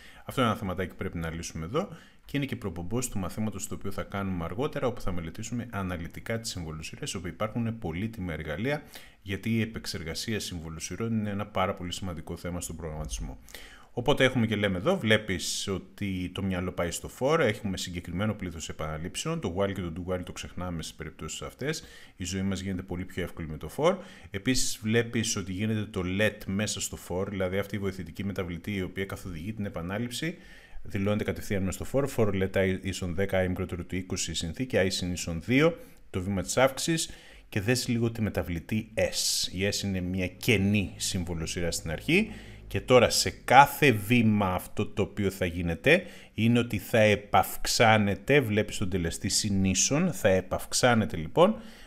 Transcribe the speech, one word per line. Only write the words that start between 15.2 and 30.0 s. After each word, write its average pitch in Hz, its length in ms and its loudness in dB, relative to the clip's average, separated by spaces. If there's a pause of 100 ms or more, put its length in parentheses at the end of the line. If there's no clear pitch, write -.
ότι 92 640 -4
το 95 80 -4
μυαλό 92 300 0
πάει 87 180 0
στο - 280 -8
for, 147 200 4
έχουμε 107 380 0
συγκεκριμένο 87 580 -4
πλήθος 85 340 -8
επαναλήψεων, 85 720 -6
το 101 180 -4
while 98 140 2
και 101 80 -4
το 85 160 -4
do 90 160 -4
while 87 120 -2
το - 80 -10
ξεχνάμε 90 500 -8
στις - 120 -12
περιπτώσεις 78 480 -10
αυτές, 156 400 -6 (340)
η 95 80 -8
ζωή 95 180 -2
μας 95 180 0
γίνεται 92 220 -4
πολύ 90 220 -6
πιο - 180 -6
εύκολη 85 260 -6
με 78 80 -6
το - 200 -10
for. 170 200 4 (340)
Επίσης - 520 0
βλέπεις 117 540 2
ότι 95 160 -2
γίνεται 107 320 0
το 107 180 -2 (180)
let 107 160 4 (100)
μέσα 101 340 0
στο - 180 -6 (100)
for, 92 200 -2
δηλαδή 95 300 0
αυτή 101 180 -2
η - 20 -4
βοηθητική 95 460 -4
μεταβλητή 95 500 -4
η 95 80 0
οποία 92 220 -4
καθοδηγεί 95 480 -6
την 110 120 -6
επανάληψη, 104 720 -4 (460)